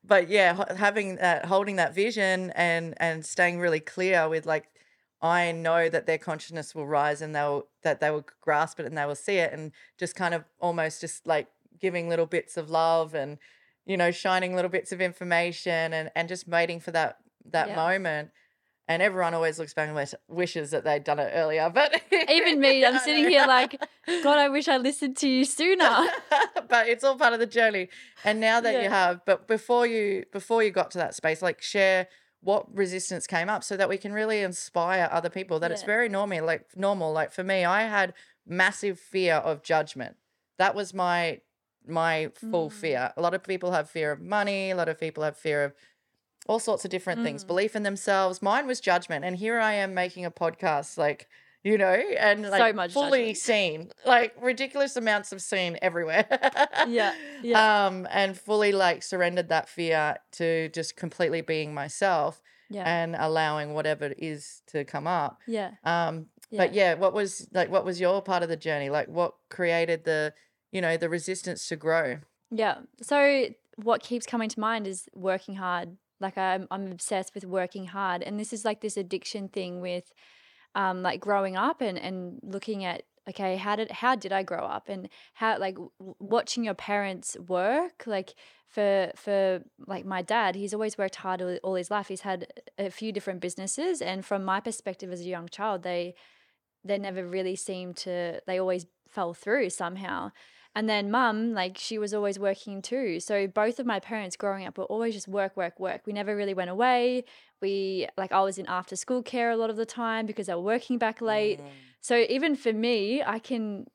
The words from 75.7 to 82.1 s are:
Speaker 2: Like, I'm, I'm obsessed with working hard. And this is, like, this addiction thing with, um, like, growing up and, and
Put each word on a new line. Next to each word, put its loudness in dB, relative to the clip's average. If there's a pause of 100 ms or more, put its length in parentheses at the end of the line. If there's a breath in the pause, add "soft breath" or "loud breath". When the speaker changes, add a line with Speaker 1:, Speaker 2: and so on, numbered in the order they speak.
Speaker 2:
Like, -6
I'm, -2
I'm -6
obsessed -6
with -12
working -4
hard. -4
And -8
this -8
is, -10
like, -2
this -6
addiction -6
thing -8
with, -8 (640 soft breath)
um, 0
like, -2
growing 0
up -2
and, -2
and -8